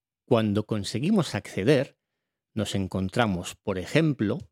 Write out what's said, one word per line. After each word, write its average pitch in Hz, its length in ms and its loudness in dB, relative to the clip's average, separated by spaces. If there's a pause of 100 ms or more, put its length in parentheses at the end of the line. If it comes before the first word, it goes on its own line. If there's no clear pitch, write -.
(280)
Cuando 107 380 2
conseguimos 127 720 -2
acceder, 123 640 0 (560)
nos 104 180 -2
encontramos, 95 800 -2
por 98 240 -6
ejemplo, 131 600 0 (120)